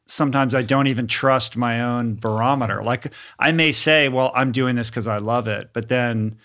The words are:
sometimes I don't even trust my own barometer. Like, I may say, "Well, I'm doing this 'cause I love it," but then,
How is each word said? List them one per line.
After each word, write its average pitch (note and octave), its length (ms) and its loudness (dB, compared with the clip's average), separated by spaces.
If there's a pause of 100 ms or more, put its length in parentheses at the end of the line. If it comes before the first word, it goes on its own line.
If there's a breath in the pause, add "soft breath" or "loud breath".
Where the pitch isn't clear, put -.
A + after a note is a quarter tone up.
sometimes C3+ 480 0
I C3 80 2
don't C3+ 260 2
even B2+ 200 -2
trust C3 480 0
my A#2 260 -2
own A#2+ 340 -2
barometer. A2 680 -2
Like, B2 300 -4 (240 loud breath)
I D3+ 160 2
may D#3+ 180 4
say, D3+ 380 4
"Well, B2+ 260 2
I'm C3 160 2
doing B2+ 240 0
this A#2 140 -4
'cause A2+ 180 -6
I G#2 120 -2
love A2+ 280 -2
it," G#2 240 -6
but A2+ 160 -6
then, A2+ 580 -2